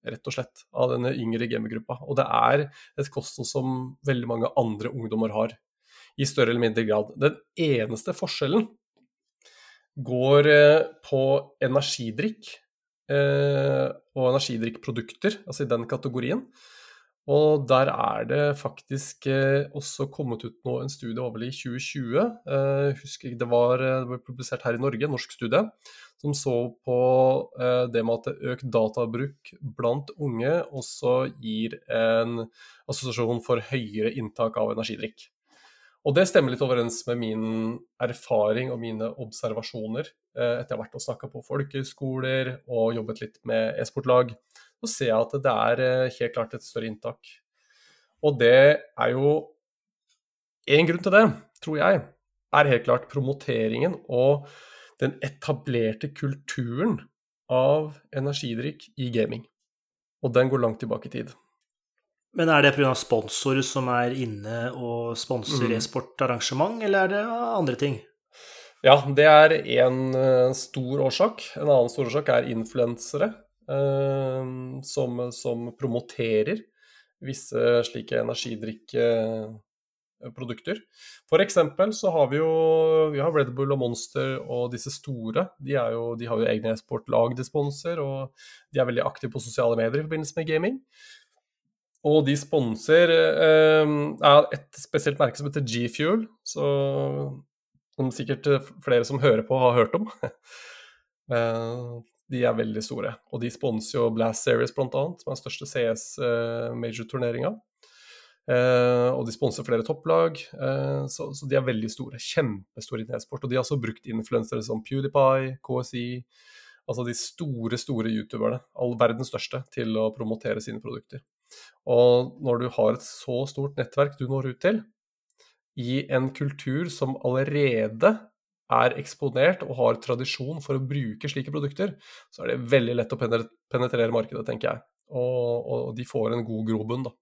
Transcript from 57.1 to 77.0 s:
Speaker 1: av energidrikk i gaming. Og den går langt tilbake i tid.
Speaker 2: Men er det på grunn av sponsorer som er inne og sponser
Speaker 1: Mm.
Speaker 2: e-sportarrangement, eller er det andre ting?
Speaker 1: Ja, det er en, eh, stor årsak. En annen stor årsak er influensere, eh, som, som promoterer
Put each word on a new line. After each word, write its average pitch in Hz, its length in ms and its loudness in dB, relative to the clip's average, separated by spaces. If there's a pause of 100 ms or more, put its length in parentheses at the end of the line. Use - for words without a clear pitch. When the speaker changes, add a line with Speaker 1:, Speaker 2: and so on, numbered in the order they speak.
Speaker 1:
av 143 500 2 (140)
energidrikk 139 840 -6
i 123 120 -6
gaming. 113 360 -2 (760)
Og 127 120 -2
den 127 160 6
går 131 100 2
langt 113 200 0
tilbake 113 260 -6
i - 100 -12
tid. 117 160 -10 (1000)
Speaker 2:
Men 165 160 0
er 147 120 6
det 139 120 8
på 135 80 -2
grunn 131 80 4
av 127 80 0
sponsorer 135 640 0
som 127 260 -2
er 123 220 0
inne 117 640 -6
og 117 400 -6
sponser 120 560 -2
Speaker 1:
Mm. 113 60 0
Speaker 2:
e-sportarrangement, 131 1080 -2
eller 196 220 2
er 185 40 0
det 202 160 -2
andre 226 520 -2
ting? 139 240 -2 (840)
Speaker 1:
Ja, 139 240 10
det 143 180 4
er 156 280 10 (340)
en, 131 300 0
eh, 131 360 4
stor 131 460 -6
årsak. 143 580 0
En 151 120 -2
annen 127 200 6
stor 131 180 -2
årsak 143 220 -2
er 120 220 4
influensere, 120 840 -2 (340)
eh, 139 760 -2 (380)
som, 123 480 -4
som 120 480 -6
promoterer 117 840 -2 (600)